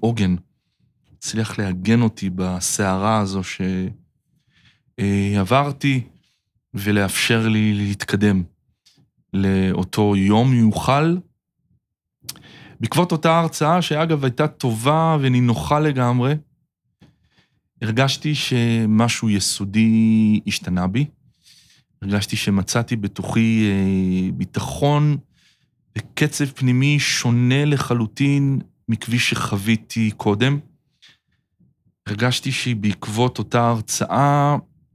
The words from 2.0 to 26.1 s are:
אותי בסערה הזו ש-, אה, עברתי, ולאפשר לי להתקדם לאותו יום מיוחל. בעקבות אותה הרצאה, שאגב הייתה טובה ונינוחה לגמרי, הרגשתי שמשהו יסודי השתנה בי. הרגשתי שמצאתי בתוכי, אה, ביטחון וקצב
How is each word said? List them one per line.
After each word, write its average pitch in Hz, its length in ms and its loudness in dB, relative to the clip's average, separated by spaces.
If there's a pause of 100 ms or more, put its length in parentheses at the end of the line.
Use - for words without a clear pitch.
אותי 107 280 -2
בסערה 95 880 -2
הזו 98 260 -2
ש-, - 160 -12 (1400)
אה, 101 420 0
עברתי, 139 600 0 (760)
ולאפשר 104 760 0
לי 107 260 2
להתקדם 101 680 0 (880)
לאותו 98 840 0
יום 107 340 4
מיוחל. 131 680 2 (1600)
בעקבות - 320 0
אותה 165 260 2
הרצאה, 165 440 0
שאגב 156 420 0
הייתה 143 240 0
טובה 147 720 0
ונינוחה 127 600 2
לגמרי, 127 540 0 (1500)
הרגשתי 135 520 -2
שמשהו 117 960 0
יסודי 110 1160 2
השתנה 90 400 -2
בי. 117 180 0 (1000)
הרגשתי 101 340 -2
שמצאתי 107 600 -2
בתוכי, 110 720 0
אה, 95 640 0
ביטחון 147 840 0 (800)
וקצב - 460 -2